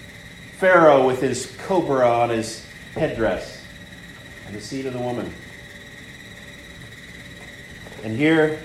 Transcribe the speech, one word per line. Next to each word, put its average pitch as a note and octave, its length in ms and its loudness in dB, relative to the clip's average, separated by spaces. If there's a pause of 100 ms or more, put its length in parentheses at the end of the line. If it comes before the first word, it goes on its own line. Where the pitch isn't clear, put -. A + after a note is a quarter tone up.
(580)
Pharaoh D#3+ 480 8
with B2+ 140 2
his B2 340 -2 (120)
cobra C#3 420 4
on A#2 200 4
his A2+ 380 -4 (280)
headdress, A2 680 -2 (840)
and G2 80 -14
the G#2+ 60 -12
seed C3+ 240 -8
of B2+ 80 -6
the B2 60 -6
woman. A#2+ 340 -6 (2750)
And A2 120 -6
here D#3 480 4